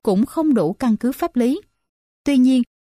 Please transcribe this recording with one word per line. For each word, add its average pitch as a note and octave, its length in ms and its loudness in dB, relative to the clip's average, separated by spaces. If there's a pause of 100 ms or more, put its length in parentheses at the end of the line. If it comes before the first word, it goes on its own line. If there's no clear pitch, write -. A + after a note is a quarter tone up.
cũng G3+ 220 0
không D#4 280 -2
đủ F#3 200 0
căn A3+ 240 -2
cứ A#3+ 140 -4
pháp E4+ 240 -6
lý. B3 260 0 (640)
Tuy C#4+ 140 0
nhiên, B3+ 260 4 (200)